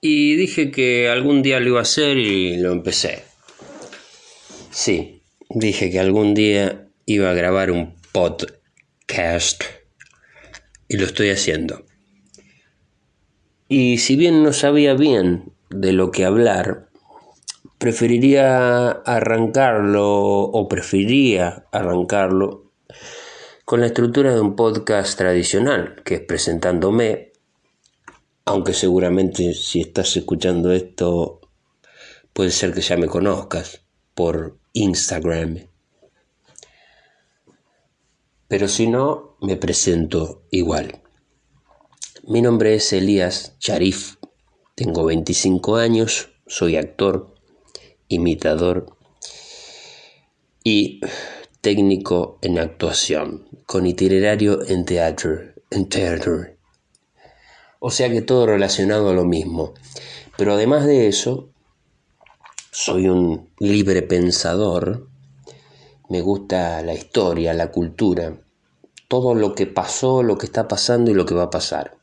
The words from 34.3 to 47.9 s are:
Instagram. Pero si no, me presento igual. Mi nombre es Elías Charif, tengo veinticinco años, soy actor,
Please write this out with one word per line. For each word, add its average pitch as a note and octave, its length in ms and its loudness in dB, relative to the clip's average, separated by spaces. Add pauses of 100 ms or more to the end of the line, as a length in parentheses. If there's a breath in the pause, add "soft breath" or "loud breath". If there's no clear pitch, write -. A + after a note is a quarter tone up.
Instagram. E2+ 960 -2 (2750 soft breath)
Pero G2 220 0
si A2+ 180 0
no, C3+ 540 -2
me F#2+ 160 -2
presento E2 920 -2
igual. E2 540 -4 (1200)
Mi A2+ 180 0
nombre A2 320 4
es G#2 200 0
Elías F#2+ 680 0
Charif, - 560 -2 (600)
tengo E2+ 280 -4
veinticinco F2 720 0
años, A2+ 540 0 (160)
soy E2 320 -2
actor, F2 580 -4 (720 loud breath)